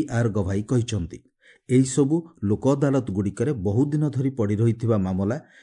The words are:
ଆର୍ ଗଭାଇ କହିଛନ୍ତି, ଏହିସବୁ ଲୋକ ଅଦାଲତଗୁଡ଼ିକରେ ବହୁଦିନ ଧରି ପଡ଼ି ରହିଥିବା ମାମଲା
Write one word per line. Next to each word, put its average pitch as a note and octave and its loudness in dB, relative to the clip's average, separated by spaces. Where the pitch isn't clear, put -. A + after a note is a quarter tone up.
ଆର୍ A#2 0
ଗଭାଇ G2 -2
କହିଛନ୍ତି, A2+ -2
ଏହିସବୁ C3+ 2
ଲୋକ G#2 0
ଅଦାଲତଗୁଡ଼ିକରେ A#2+ 0
ବହୁଦିନ C#3+ 0
ଧରି C3+ -2
ପଡ଼ି G#2+ 0
ରହିଥିବା A2+ 2
ମାମଲା F#2+ 0